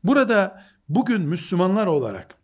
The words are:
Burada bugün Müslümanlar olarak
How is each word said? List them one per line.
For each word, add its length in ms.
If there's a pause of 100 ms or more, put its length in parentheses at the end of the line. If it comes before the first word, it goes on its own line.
Burada 600 (260)
bugün 320
Müslümanlar 640
olarak 560